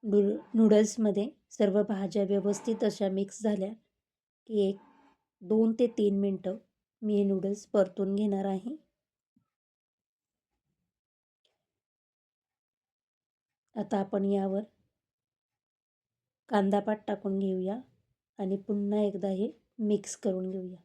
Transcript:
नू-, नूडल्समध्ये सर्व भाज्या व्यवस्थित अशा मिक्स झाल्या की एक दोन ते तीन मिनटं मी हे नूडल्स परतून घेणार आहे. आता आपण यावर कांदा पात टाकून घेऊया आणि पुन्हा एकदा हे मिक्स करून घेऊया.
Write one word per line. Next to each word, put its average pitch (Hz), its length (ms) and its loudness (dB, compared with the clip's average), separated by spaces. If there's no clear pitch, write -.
नू-, 208 340 2
नूडल्समध्ये 214 720 4
सर्व 202 340 2
भाज्या 196 400 -2
व्यवस्थित 202 600 -2
अशा 202 260 0
मिक्स 196 340 -4
झाल्या 208 280 -2
की 208 200 2
एक 196 80 -4
दोन 220 380 2
ते 240 80 4
तीन 202 220 2
मिनटं 196 380 -2
मी 208 160 0
हे 202 60 4
नूडल्स 196 440 -2
परतून 196 480 0
घेणार 202 300 0
आहे. 196 300 -4
आता 208 240 -2
आपण 196 260 -2
यावर 196 360 0
कांदा 202 300 4
पात 214 180 -4
टाकून 196 320 -4
घेऊया 190 400 -2
आणि 196 180 -2
पुन्हा 202 440 -2
एकदा 202 280 -2
हे 196 200 -2
मिक्स 208 380 -2
करून 185 340 -4
घेऊया. 185 340 -10